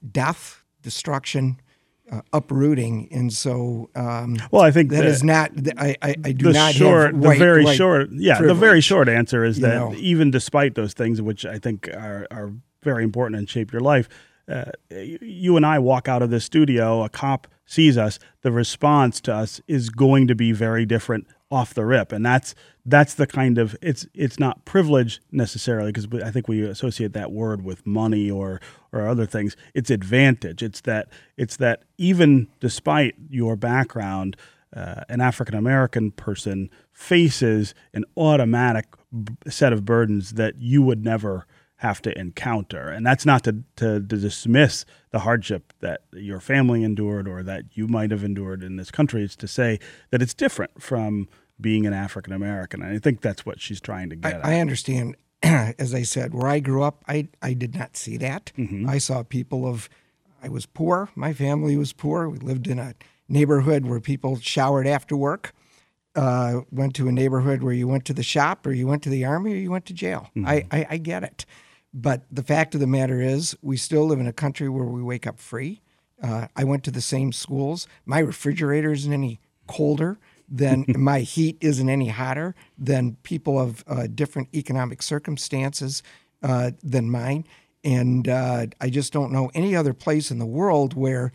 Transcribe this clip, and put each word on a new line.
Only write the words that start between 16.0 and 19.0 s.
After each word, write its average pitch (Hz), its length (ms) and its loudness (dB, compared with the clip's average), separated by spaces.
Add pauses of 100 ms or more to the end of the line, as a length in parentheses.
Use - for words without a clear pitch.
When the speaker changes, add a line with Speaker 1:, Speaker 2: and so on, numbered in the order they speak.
Speaker 2:
out 123 140 2
of 120 80 2
this 117 160 0
studio, 117 580 4
a 107 60 -6
cop 139 380 -4 (180)
sees 151 320 2
us, 107 200 0 (240)
the 127 100 -2
response 123 720 2